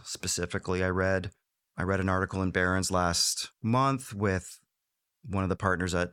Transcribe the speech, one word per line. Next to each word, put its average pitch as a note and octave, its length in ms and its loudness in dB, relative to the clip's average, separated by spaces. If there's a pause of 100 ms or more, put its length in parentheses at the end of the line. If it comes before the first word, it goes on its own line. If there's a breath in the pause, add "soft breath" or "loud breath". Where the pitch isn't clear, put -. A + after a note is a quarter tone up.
specifically, F2+ 800 -4
I F#2 60 2
read. F#2+ 400 0 (480)
I E2 60 -4
read F#2+ 160 0
an F#2+ 100 0
article F#2+ 320 0
in F#2+ 80 0
Barron's F#2 400 2
last F2+ 600 0 (100)
month B2+ 540 0
with G2 440 -2 (640)
one G2 200 -2
of F2+ 60 2
the F2+ 60 0
partners F2+ 380 0
at F2+ 200 0